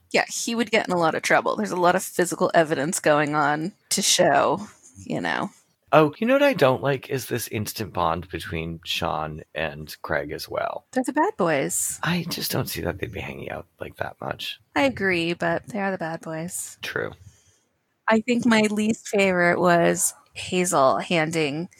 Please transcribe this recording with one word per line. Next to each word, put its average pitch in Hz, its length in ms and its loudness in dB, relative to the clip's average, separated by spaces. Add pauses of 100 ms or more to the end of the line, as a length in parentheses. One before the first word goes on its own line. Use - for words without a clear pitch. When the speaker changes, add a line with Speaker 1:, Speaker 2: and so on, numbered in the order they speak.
(100)
Speaker 1:
Yeah, - 180 2
he - 260 -4
would 233 160 0
get 220 180 2
in 180 60 -2
a 180 40 2
lot 160 160 4
of - 80 -4
trouble. - 340 2
There's 202 140 -4
a 175 60 -4
lot 175 200 6
of 190 60 -2
physical - 520 0
evidence 151 460 2
going 151 340 2
on 151 380 0 (180)
to - 120 -2
show, 156 640 4 (380)
you - 160 -6
know. 82 300 -4 (400)
Speaker 2:
Oh, 151 280 6
you 226 80 -2
know 254 80 2
what 277 80 2
I 285 100 4
don't 131 300 2
like 135 260 -2
is 127 180 -6
this 123 220 -4
instant 104 460 -6
bond 87 340 0
between 82 560 -8
Sean 78 580 -4 (120)
and 76 480 -6
Craig 73 300 -2
as 78 160 -10
well. - 440 -4
Speaker 1:
They're 254 120 -2
the 269 100 -6
bad 330 240 0
boys. 160 640 -2
Speaker 2:
I 170 260 -2
just - 220 -6
don't - 180 -2
see 85 140 -6
that 87 160 -4
they'd - 120 -6
be - 100 -8
hanging 69 300 -10
out, - 160 -10 (140)
like, - 160 -14
that - 240 -8
much. - 400 -8 (160)
Speaker 1:
I 294 60 2
agree, 185 500 0
but 170 360 -2
they 214 120 -8
are 196 100 -2
the 190 60 -4
bad 165 240 -6
boys. 160 640 -8
Speaker 2:
True. - 300 -4 (920)
Speaker 1:
I 220 140 4
think 240 240 0
my 220 260 6
least 214 380 -2
favorite 180 520 4
was 175 520 4 (220)
Hazel 170 640 2
handing 160 720 -2 (120)